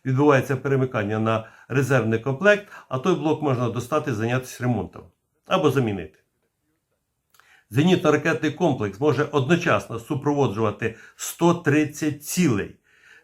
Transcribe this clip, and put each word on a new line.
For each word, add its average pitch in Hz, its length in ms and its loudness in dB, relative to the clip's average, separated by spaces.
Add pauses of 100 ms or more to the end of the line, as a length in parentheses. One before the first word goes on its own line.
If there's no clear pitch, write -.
відбувається 131 520 4
перемикання 127 600 -2
на 110 300 0 (200)
резервний 117 500 0
комплект, 190 500 0 (200)
а 131 100 -6
той 185 160 0
блок 151 280 -2
можна 127 260 0
достати, 123 460 -4
зайнятися 120 500 -4
ремонтом 104 380 -4 (440)
або 151 240 2
замінити. 107 480 -2 (1500)
Зенітно-ракетний 151 840 2
комплекс 107 460 -2
може 143 240 2
одночасно 143 760 0
супроводжувати 113 960 -2 (220)
сто - 380 0
тридцять 151 720 0
цілей. 120 520 -2 (480)